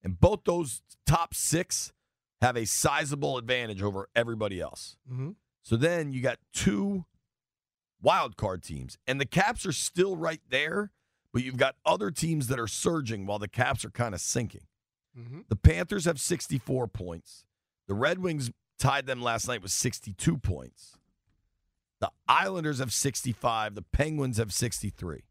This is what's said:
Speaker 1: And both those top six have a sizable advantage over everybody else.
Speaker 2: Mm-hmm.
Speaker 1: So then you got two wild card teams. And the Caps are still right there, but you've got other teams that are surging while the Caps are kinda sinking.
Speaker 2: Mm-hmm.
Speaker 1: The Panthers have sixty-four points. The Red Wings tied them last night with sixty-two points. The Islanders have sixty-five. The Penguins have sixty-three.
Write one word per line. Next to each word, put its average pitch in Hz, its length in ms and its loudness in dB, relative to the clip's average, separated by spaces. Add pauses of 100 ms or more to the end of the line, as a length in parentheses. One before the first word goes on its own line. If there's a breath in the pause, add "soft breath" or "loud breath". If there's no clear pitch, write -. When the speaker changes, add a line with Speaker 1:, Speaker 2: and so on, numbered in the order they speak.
Speaker 1:
And 92 160 -4
both 196 260 6
those 175 380 0 (240)
top 165 260 2
six - 580 -2 (500)
have 123 140 4
a 113 100 -2
sizable 147 760 0
advantage 117 420 -2
over 98 340 -2
everybody 107 460 0
else. - 360 -12 (140)
Speaker 2:
Mm-hmm. 131 200 -6 (320)
Speaker 1:
So - 120 2
then 156 380 2
you 127 80 -4
got 123 160 0 (160)
two 196 520 0 (960)
wild 147 360 2
card 92 260 -4
teams. 65 340 -12 (100)
And 135 120 -2
the 139 60 0
Caps 202 400 0
are 170 80 -2
still 185 420 0
right 160 340 -4
there, 160 420 0 (420)
but 123 100 2
you've 131 140 -6
got 135 180 4 (100)
other 185 260 2
teams 151 360 -2
that 127 120 -2
are 113 80 -2
surging 113 580 -2
while 104 140 -4
the 101 100 -6
Caps 127 340 0
are 104 60 -8
kinda 110 300 -4
sinking. - 480 -4 (500)
Speaker 2:
Mm-hmm. 123 220 -14 (100)
Speaker 1:
The 110 80 2
Panthers 170 480 8
have 165 140 2
sixty-four 131 680 -2
points. 85 560 -12 (440)
The 98 80 -2
Red 156 240 2
Wings 151 320 -2 (260)
tied 135 280 2
them 127 160 -4
last 117 280 0
night 117 120 -4
with 104 100 -8
sixty-two - 680 -2
points. - 600 -8 (1000)
The 107 120 -4 (160)
Islanders 156 520 2
have 123 140 -4
sixty-five. 113 840 -2
The 104 60 -12
Penguins 139 560 -2
have 110 160 -2
sixty-three. - 760 -6